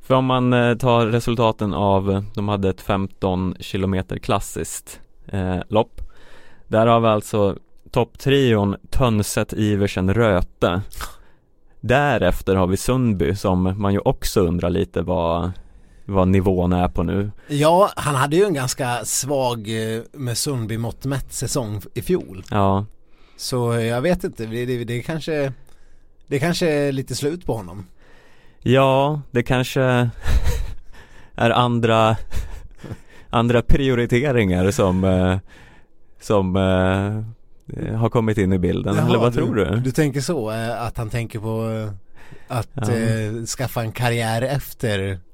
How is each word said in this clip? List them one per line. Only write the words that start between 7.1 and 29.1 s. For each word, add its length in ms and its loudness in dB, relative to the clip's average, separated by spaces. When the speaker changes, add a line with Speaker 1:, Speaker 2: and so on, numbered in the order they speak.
Speaker 1:
topptrion 840 2
Tönset, 640 2
Iversen, 600 0
Röte. 680 2
Därefter 720 2
har 120 2
vi 100 0
Sundby 580 0
som 460 0
man 120 0
ju 60 2
också 420 0
undrar 280 0
lite 320 -2
vad, 500 -2
vad 220 2
nivån 460 2
är 140 2
på 160 -2
nu. 280 -2
Speaker 2:
Ja, 480 4
han 200 -4
hade 200 0
ju 80 4
en 100 0
ganska 520 -4
svag, 540 -2
eh, 60 -6
med 260 -6
Sundby 400 -4
mått 280 -6
mätt 280 -4
säsong 480 -4
i 80 -6
fjol. 500 -4
Speaker 1:
Ja. 340 2
Speaker 2:
Så, 360 -2
eh, 120 -2
jag 160 -2
vet 220 0
inte, 220 -6
det, 200 -6
det, 180 -4
det 180 -6
kanske, 520 -4
det 120 -2
kanske 320 0
är 200 0
lite 240 -4
slut 300 -4
på 120 -2
honom. 280 -12
Speaker 1:
Ja, 600 4